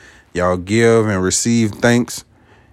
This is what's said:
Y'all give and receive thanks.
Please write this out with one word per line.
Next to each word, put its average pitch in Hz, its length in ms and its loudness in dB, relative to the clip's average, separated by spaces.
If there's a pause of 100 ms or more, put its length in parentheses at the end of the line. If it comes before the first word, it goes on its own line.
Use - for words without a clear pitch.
(320)
Y'all 90 240 0
give 110 520 2
and 95 140 -2
receive 110 500 0
thanks. 120 520 -2 (480)